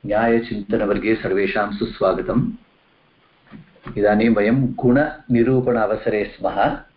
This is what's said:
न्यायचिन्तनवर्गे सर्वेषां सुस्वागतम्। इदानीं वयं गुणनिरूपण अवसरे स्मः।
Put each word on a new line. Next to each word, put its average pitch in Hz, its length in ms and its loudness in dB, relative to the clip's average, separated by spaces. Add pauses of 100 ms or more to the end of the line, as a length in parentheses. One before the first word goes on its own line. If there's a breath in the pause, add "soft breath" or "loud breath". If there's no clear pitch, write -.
न्यायचिन्तनवर्गे 107 1080 0
सर्वेषां 101 560 -2
सुस्वागतम्। 101 800 -2 (1500)
इदानीं 104 320 2
वयं 113 440 2
गुणनिरूपण 123 1040 2
अवसरे 107 640 -2
स्मः। 98 300 0 (280)